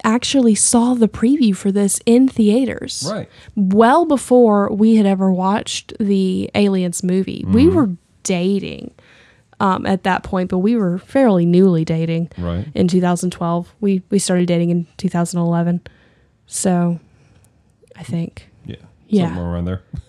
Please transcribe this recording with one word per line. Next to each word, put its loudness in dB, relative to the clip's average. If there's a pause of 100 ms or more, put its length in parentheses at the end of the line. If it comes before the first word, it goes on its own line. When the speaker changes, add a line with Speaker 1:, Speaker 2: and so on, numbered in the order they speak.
Speaker 1:
actually 2
saw 0
the 2
preview 0
for -2
this -2
in 4
theaters. -2
Speaker 2:
Right. -10 (260)
Speaker 1:
Well 4
before 2
we 4
had 4
ever 2
watched -4
the -2
Aliens 0
movie. -2
We 4
Speaker 2:
Mm-hmm. 4
Speaker 1:
were 2 (340)
dating, -4 (680)
um, 0
at -2
that -2
point, -4
but -2
we 0
were -2
fairly 2
newly 4
dating -4
Speaker 2:
Right. -4 (100)
Speaker 1:
in 2
two 2
thousand -2
twelve. -6
We, 0
we 0
started 0
dating 0
in -2 (100)
two -4
thousand -2
eleven. -2 (680)
So, -2 (960)
I -20
think. -10 (160)
Speaker 2:
Yeah. -8 (320)
Speaker 1:
Yeah. 2
Speaker 2:
Somewhere -8
around -4
there. -6 (280)